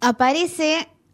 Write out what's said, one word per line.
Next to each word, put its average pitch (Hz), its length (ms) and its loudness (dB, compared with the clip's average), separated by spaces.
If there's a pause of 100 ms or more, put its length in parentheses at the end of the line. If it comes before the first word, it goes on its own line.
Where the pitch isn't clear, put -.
aparece 302 880 0 (260)